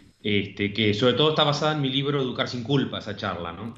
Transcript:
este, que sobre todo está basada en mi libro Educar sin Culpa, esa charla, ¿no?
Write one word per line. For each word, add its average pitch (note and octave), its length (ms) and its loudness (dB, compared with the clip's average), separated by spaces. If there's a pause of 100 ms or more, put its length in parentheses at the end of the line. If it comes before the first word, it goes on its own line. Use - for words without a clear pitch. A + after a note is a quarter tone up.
(240)
este, G2+ 500 0
que G#2 200 2
sobre A#2+ 200 4
todo D3+ 180 4
está D3+ 120 2
basada D3+ 300 2
en D3+ 80 -2
mi C3 80 0
libro C#3 320 0
Educar B2 260 -2
sin B2 160 -6
Culpa, B2 360 0
esa G2+ 180 -8
charla, F2 340 -6
¿no? G#2+ 260 -10